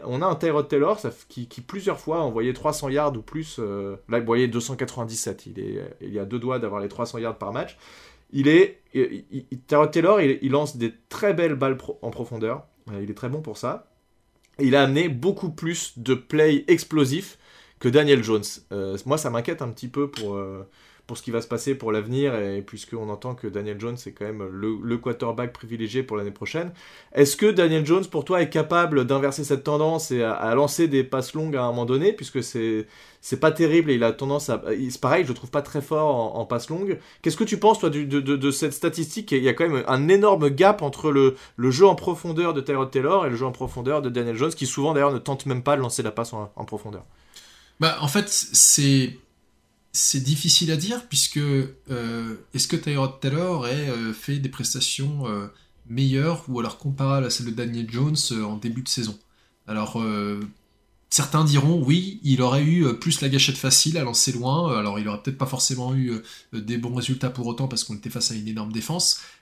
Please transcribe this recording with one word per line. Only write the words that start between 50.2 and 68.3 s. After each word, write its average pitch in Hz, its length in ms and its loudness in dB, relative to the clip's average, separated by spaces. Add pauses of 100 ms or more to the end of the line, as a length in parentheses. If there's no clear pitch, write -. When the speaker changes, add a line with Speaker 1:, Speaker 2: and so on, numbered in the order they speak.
Speaker 2:
à 160 40 2
dire, 220 320 -4
puisque, - 280 0
euh, 123 960 -2 (180)
est-ce 127 140 -2
que - 80 -4
Tyrod 139 460 -2
Taylor 165 380 0
aurait, 135 300 -2
euh, 113 240 -4
fait 139 260 -6
des 139 100 -2
prestations, 135 800 -4
euh, 101 180 -4 (420)
meilleures 135 600 0
ou 123 100 -4
alors 117 200 -4
comparables 135 480 0
à 113 40 -2
celles 117 160 -4
de 117 60 -4
Daniel 117 360 -4
Jones, 139 280 0 (160)
euh, 110 100 -2
en 107 140 -4
début 120 260 -6
de - 60 -10
saison ? 107 280 -4 (520)
Alors, 107 340 -4
euh, 104 380 -2 (680)
certains 156 360 2
diront, 147 360 4
oui, 180 440 2
il 127 180 4
aurait 135 220 4
eu, 165 200 4
euh, 120 100 4
plus 156 260 -2
la 139 80 0
gâchette 135 280 2
facile 156 400 2
à 156 60 -2
lancer 123 300 2
loin. 135 400 0
Euh, 110 60 0
alors, 104 200 -2
il 107 80 -4
aurait 104 160 -6
peut-être 135 160 -6
pas - 80 -2
forcément 127 480 -2
eu, 131 160 2
euh, - 500 -10
des 117 180 -4
bons 120 180 -4
résultats 127 340 -2
pour 123 160 -6
autant 123 220 -4
parce 123 160 -4
qu'on 110 100 -10
était 104 160 -10
face 117 220 -4